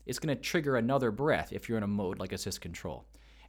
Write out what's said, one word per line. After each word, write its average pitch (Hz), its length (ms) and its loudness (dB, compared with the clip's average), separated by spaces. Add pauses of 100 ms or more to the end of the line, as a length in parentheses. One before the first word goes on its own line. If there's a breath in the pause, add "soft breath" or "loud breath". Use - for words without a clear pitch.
it's - 140 -4
gonna 147 160 0
trigger 143 400 2
another 123 340 4
breath 110 420 2
if - 160 -6
you're 113 100 2
in 107 40 2
a 101 60 0
mode 101 320 0
like 95 120 -4
assist 95 280 -4
control. - 440 -8 (440 soft breath)